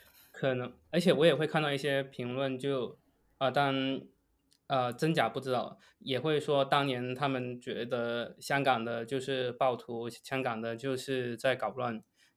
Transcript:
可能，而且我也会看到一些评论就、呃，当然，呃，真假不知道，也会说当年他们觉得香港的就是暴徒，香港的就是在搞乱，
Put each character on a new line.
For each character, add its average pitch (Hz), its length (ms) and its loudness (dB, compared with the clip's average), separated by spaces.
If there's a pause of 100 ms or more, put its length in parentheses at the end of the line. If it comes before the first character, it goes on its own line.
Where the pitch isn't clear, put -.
(320)
可 135 240 0
能， 123 220 -6 (140)
而 165 80 2
且 175 140 6
我 139 120 6
也 160 80 8
会 147 140 2
看 156 160 0
到 147 80 0
一 143 60 0
些 139 260 0
评 123 300 -6
论 131 260 -2
就、 135 400 -4 (380)
呃， 135 140 2
当 139 220 2
然， 135 280 0 (680)
呃， 127 260 2
真 156 200 0
假 123 160 4
不 135 100 -6
知 131 120 -4
道， 120 260 -2 (220)
也 127 200 -2
会 151 200 2
说 143 260 2
当 139 220 4
年 127 260 -2
他 143 140 -2
们 127 340 -2
觉 120 240 -6
得 120 540 -2
香 139 240 0
港 123 200 4
的 117 220 -4
就 135 140 -4
是 127 320 -2
暴 123 240 2
徒， 117 340 -8
香 131 320 -6
港 117 200 -2
的 117 140 -4
就 131 220 -2
是 127 400 -4
在 131 180 2
搞 117 140 -2
乱， 117 340 -4 (340)